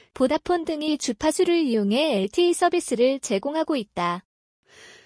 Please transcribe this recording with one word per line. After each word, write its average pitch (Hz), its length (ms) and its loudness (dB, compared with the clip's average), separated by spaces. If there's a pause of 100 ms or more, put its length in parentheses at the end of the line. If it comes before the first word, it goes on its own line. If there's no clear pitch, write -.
(140)
보다폰 302 500 0
등이 302 340 -2
주파수를 339 640 0
이용해 226 600 0
엘티이 349 320 2
서비스를 269 680 0
제공하고 294 560 -2
있다. 180 480 -4 (840)